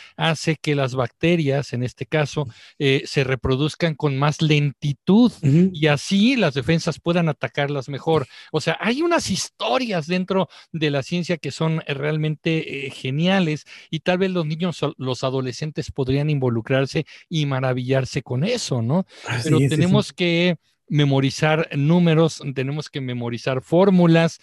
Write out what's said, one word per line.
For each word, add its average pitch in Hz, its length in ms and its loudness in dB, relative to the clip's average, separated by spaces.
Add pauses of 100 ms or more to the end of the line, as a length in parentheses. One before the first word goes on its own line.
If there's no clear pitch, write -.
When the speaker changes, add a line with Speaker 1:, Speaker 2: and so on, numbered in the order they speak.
(180)
Speaker 1:
hace 160 380 -2
que - 180 -4
las 135 220 -2
bacterias, 139 800 0
en 123 100 -4
este - 240 -8
caso, 151 400 -2 (320)
eh, 135 260 2
se - 180 -2
reproduzcan 131 680 -2
con 143 240 -2
más 147 240 0
lentitud 151 880 2 (120)
Speaker 2:
Ujú. 160 300 6
Speaker 1:
y 156 140 0
así 196 500 2
las 170 180 0
defensas 156 440 -2
puedan 170 300 0
atacarlas 139 600 -4
mejor. 143 360 0 (260)
O 156 100 -2
sea, 160 180 -2
hay 240 240 -2
unas 339 260 0
historias 214 800 -4
dentro 185 400 -2 (240)
de 156 180 -2
la 139 140 -2
ciencia 175 340 -4
que 147 140 -8
son, 160 340 -2
eh, 143 80 -6
realmente, 151 920 -4
eh, - 20 -8
geniales 156 760 -2 (260)
y 165 80 -4
tal 180 180 0
vez 190 140 0
los 175 160 -2
niños 160 340 -4
o 143 160 -2
los 127 260 -4
adolescentes 131 680 -4
podrían 139 400 -2
involucrarse 135 720 0 (240)
y 156 160 -2
maravillarse 131 760 -2
con 127 200 -4
eso, 202 380 -2
¿no? 143 220 0 (240)
Speaker 2:
Ah, 120 160 -4
Speaker 1:
Pero 156 140 2
Speaker 2:
sí, 143 60 4
sí, 139 60 2
sí. - 0 -
Speaker 1:
tenemos 180 440 2
que 175 420 2 (320)
memorizar 147 920 2
números, 165 640 4 (140)
tenemos 139 340 -6
que 147 120 -10
memorizar 123 600 -4
fórmulas, 170 800 4